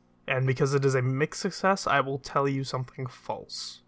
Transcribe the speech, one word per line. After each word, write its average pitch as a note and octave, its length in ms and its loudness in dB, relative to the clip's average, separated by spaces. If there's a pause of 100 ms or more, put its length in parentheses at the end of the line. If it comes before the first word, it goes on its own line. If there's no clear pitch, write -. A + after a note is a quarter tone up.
(280)
And C3 180 0
because C3+ 280 2
it C#3 100 2
is C3+ 100 4
a C3 80 4
mixed C3+ 380 0
success, F#3+ 480 0
I C#3 140 4
will C3+ 180 -2
tell C#3 300 0
you C3+ 160 -2
something B2+ 420 -6
false. - 800 -10